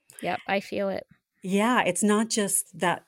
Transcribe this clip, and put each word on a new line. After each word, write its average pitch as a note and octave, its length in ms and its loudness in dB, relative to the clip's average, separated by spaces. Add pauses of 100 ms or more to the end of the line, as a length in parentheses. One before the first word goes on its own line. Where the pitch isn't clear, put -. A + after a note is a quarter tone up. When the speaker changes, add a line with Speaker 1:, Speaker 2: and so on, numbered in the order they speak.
(220)
Speaker 1:
Yep, F3 240 -4
I G3 140 0
feel G3 280 -4
it. - 180 -6 (380)
Speaker 2:
Yeah, G#3 400 2
it's F3+ 200 0
not G#3+ 260 4
just G3 480 -2
that. F3 300 0